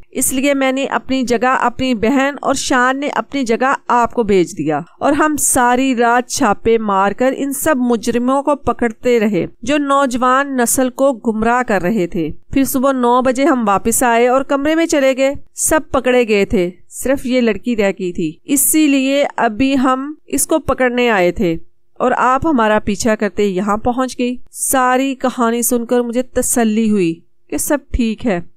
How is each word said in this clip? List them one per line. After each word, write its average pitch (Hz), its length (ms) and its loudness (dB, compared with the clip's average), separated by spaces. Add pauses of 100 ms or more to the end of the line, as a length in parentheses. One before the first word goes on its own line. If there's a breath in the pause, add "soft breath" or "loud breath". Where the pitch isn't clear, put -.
(120)
इसलिए 262 420 0
मैंने 269 320 0
अपनी 262 380 -2
जगह 233 260 0
अपनी 254 440 0
बहन 269 480 0
और - 120 -2
शान 262 440 0
ने 285 100 -4
अपनी - 360 -4
जगह 233 320 0 (140)
आपको 233 340 0
भेज 190 280 2
दिया 147 320 -2 (180)
और 277 120 2
हम 302 220 2
सारी 254 580 2
रात 240 360 2
छापे 226 480 2
मारकर 202 540 0
इन 277 200 -4
सब 311 240 0
मुजरिमों 240 680 0
को 294 120 0
पकड़ते 240 640 0
रहे 202 280 0 (180)
जो 285 140 0
नौजवान 269 800 0
नस्ल 254 300 0
को 269 220 0
गुमराह 233 500 0
कर 208 200 0
रहे 180 240 0
थे। 170 240 -4
फिर - 340 -2
सुबह 262 280 0
नौ 247 300 2
बजे 262 220 0
हम 262 200 2
वापस 202 380 0
आए 240 240 4
और 254 160 2
कमरे 285 320 -2
में 330 120 2
चले 269 280 2
गए। 269 200 0 (200)
सब - 360 -2
पकड़े 247 340 2
गए 208 200 2
थे, 180 280 0 (160)
सिर्फ 269 380 -4
ये 254 140 0
लड़की 233 340 0
रह 202 160 2
गई 185 220 -4
थी, 165 340 -6
इसीलिए 277 760 2
अभी 233 520 0
हम 269 420 0 (120)
इसको - 300 0
पकड़ने 247 500 0
आए 180 240 2
थे 170 240 -2 (440)
और - 120 0
आप 262 340 0
हमारा 220 320 2
पीछा 214 360 -2
करते 208 300 -2
यहाँ 202 340 0
पहुँच 247 360 -2
गई। 247 240 -4 (120)
सारी 254 640 0
कहानी 240 480 -2
सुनकर 240 400 0
मुझे 240 200 -2
तसल्ली 226 640 0
हुई 190 240 2 (380)
कि 294 80 -4
सब 285 220 -2 (140)
ठीक 220 300 -2
है 180 320 -2